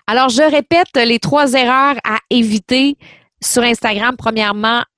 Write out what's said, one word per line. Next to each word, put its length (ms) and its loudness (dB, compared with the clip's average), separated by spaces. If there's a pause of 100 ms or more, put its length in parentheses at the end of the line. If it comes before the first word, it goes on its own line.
Alors, 220 2
je 120 0
répète 540 2
les 240 0
trois 340 0
erreurs 500 2
à 140 -4 (140)
éviter 680 0 (420)
sur 220 -2
Instagram. 560 -2
Premièrement, 640 -2 (160)